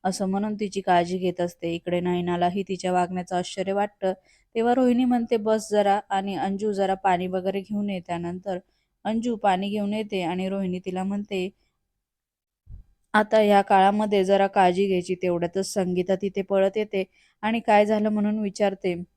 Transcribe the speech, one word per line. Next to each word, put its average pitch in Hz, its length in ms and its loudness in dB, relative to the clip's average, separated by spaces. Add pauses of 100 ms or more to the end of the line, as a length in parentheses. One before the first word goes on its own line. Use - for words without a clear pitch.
असं 190 260 -2
म्हणून 202 260 -2
तिची 202 260 -6
काळजी 180 360 2
घेत 180 240 -2
असते. 170 340 -4
इकडे 175 260 -4
नयनालाही 175 600 -2
तिच्या 180 300 -4
वागण्याचं 180 420 -2
आश्चर्य 185 380 -4
वाटतं. 202 400 -2 (420)
तेव्हा 233 200 2
रोहिणी 247 300 4
म्हणते, 240 340 0
"बस 214 320 0
जरा 208 280 4 (100)
आणि 196 280 -4
अंजू 196 360 -2
जरा 190 200 0 (100)
पाणी 185 260 0
वगैरे 190 320 -2
घेऊन 208 280 -4
ये." 190 100 -4
त्यानंतर 175 580 -6 (480)
अंजू 226 320 -2
पाणी 196 320 0
घेऊन 208 240 -4
येते 208 300 -4
आणि 185 260 -2
रोहिणी 190 300 -4
तिला 185 240 -6
म्हणते, 196 460 -4 (1600)
"आता 208 260 4
ह्या 208 240 6
काळामध्ये 202 600 4
जरा 196 240 4
काळजी 190 380 4
घ्यायची." 180 340 0
तेवढ्यातच 175 460 -2
संगीता 180 480 0
तिथे 196 280 -4
पळत 196 340 2
येते 208 260 -2 (400)
आणि 220 160 -2
"काय 208 260 4
झालं?" 214 240 0
म्हणून 214 300 0
विचारते. 196 560 -2 (220)